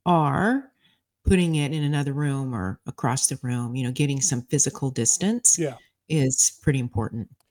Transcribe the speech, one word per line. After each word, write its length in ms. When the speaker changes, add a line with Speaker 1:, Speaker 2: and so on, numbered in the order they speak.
Speaker 1:
are 680
putting 300
it 180
in 100
another 300
room 420
or 320
across 400
the 160
room, 320
you 80
know, 80
getting 300
some 220
physical 480
distance 680
Speaker 2:
Yeah. 200
Speaker 1:
is 540
pretty 160
important. 500